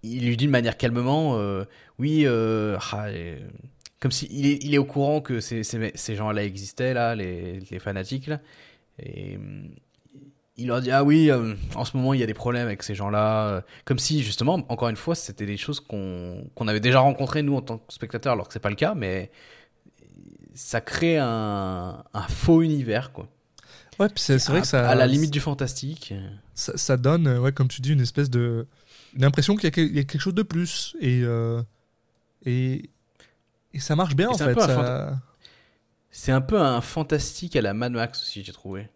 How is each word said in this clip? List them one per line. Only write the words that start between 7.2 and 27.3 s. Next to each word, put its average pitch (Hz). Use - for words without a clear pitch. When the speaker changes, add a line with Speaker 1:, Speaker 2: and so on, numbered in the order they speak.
Speaker 1:
les 92
fanatiques, 101
là. 151
Et, -
hum, 50
il 120
leur 123
dit, « 127
Ah 139
oui, 156
euh, 117
en -
ce -
moment, 131
il 131
y -
a -
des 107
problèmes 120
avec 101
ces 104
gens-là. » 107
Euh, 95
comme 127
si, 151
justement, 127
encore 120
une 113
fois, 165
c'était -
des 101
choses -
qu'on, 92
qu'on 113
avait 107
déjà 123
rencontrées, 139
nous, 143
en 127
tant 123
que -
spectateurs, 120
alors 95
que -
c'est 113
pas 104
le 104
cas, 175
mais 95
ça -
crée 165
un, 101
un 104
faux 165
univers, 131
quoi. -
Speaker 2:
Ouais, 202
puis -
c'est, 135
c'est -
Speaker 1:
À, -
Speaker 2:
vrai 170
que -
ça, 120
Speaker 1:
à 131
la 131
limite 143
du 143
fantastique. 135
Speaker 2:
ça, -
ça 135
donne, 147
euh, 123